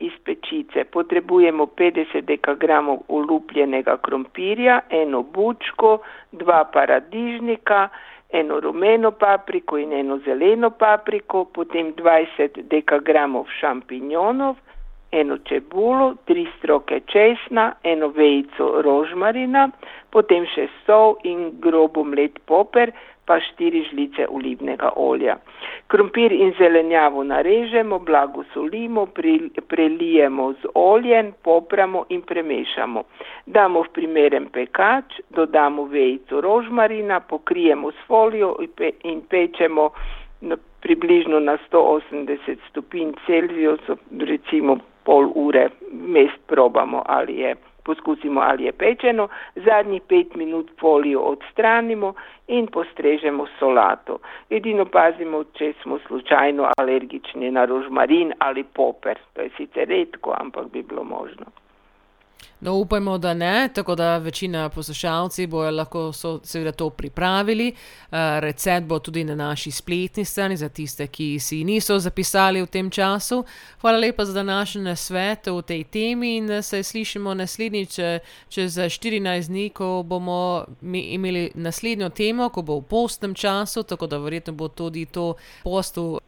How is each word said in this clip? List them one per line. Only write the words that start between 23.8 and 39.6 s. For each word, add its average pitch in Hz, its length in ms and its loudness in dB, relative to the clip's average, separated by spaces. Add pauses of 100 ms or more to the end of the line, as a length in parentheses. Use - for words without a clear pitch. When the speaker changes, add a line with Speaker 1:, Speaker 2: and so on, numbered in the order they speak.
Speaker 1:
žlice 139 360 -4
olivnega 131 680 -4
olja. 131 400 0 (500)
Krompir 208 460 4
in 185 260 4
zelenjavo 165 680 6
narežemo, 208 720 2
blago 143 440 2 (120)
solimo, 214 520 -4
pri-, 165 440 0 (180)
prelijemo 156 840 2
z - 220 -8
oljem, 214 600 4 (100)
popramo 180 640 2
in 180 140 -6
premešamo. 127 840 -4 (420)
Damo 180 360 4
v 165 100 -10
primeren 147 560 2
pekač, 208 800 -2
dodamo 147 560 2
vejico 139 560 0
rožmarina, 214 800 0
pokrijemo 151 720 0
s - 160 -20
folijo 220 520 2
in 165 160 -8
pe-, - 280 -2
in 160 240 -6
pečemo 165 640 2 (500)